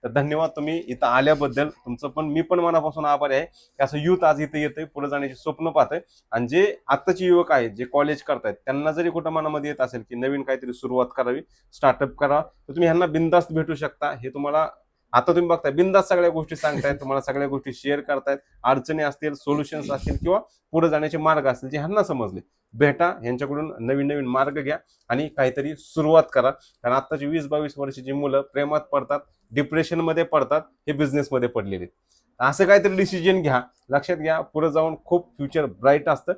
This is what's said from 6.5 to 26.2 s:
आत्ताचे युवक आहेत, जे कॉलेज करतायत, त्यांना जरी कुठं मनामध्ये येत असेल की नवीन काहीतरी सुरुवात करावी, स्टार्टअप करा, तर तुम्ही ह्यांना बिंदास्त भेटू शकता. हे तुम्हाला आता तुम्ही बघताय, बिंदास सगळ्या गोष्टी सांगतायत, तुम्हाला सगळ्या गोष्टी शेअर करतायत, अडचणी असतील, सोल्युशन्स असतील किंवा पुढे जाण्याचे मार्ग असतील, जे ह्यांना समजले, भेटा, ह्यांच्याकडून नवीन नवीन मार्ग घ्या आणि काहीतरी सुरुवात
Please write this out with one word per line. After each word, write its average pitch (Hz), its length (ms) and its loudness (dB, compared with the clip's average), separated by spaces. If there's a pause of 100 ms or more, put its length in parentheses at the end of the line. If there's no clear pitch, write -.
आत्ताचे 180 380 0
युवक 175 260 4
आहेत, 120 180 2
जे 107 140 -8
कॉलेज 143 380 0
करतायत, 123 320 -4
त्यांना 143 380 -4
जरी 165 180 0
कुठं 160 200 -6
मनामध्ये 151 400 -4
येत 147 100 -6
असेल 123 200 -4
की 117 140 -14
नवीन 135 280 -2
काहीतरी 131 300 -6
सुरुवात 123 340 -2 (100)
करावी, 127 240 -2 (320)
स्टार्टअप 135 420 2
करा, 143 260 2
तर - 280 -14
तुम्ही 160 160 0
ह्यांना 170 220 4
बिंदास्त 165 460 2
भेटू 156 220 -2
शकता. 147 360 -6
हे 127 180 -10
तुम्हाला 143 400 0 (440)
आता 120 140 4
तुम्ही 175 220 2
बघताय, 165 240 2
बिंदास 185 360 4
सगळ्या 175 220 4
गोष्टी 160 260 -6
सांगतायत, 143 380 0
तुम्हाला 135 260 -2
सगळ्या 139 280 -4
गोष्टी 135 240 -6
शेअर 143 280 -2
करतायत, 139 380 -4 (260)
अडचणी 139 380 0
असतील, 147 320 -4
सोल्युशन्स 147 560 -4
असतील 139 320 -4
किंवा 180 180 2 (300)
पुढे 165 180 4
जाण्याचे 156 300 0
मार्ग 151 280 2
असतील, 131 220 -2
जे 147 100 -6
ह्यांना 190 240 0
समजले, 110 380 -4 (320)
भेटा, 143 400 2 (100)
ह्यांच्याकडून 139 580 -4
नवीन 139 260 0
नवीन 143 200 -2
मार्ग 139 360 0
घ्या 147 160 -4 (300)
आणि 143 200 -2
काहीतरी 139 480 -2
सुरुवात 156 460 4 (100)